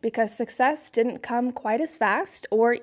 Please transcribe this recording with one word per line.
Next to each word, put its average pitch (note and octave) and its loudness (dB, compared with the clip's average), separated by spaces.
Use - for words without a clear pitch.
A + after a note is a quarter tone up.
because A3 -2
success B3+ 0
didn't A#3+ 0
come B3 -2
quite A3+ -2
as D#4+ -4
fast A3+ 0
or A#3 4